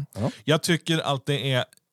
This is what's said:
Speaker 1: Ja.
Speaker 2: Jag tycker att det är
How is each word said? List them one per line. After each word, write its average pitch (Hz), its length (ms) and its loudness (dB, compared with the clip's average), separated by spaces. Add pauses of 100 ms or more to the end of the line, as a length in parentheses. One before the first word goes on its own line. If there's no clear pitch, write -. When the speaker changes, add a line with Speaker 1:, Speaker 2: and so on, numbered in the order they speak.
(140)
Speaker 1:
Ja. 123 180 -2 (120)
Speaker 2:
Jag 151 200 2
tycker 165 360 0
att 135 260 -2
det 135 260 -2
är 127 140 0 (280)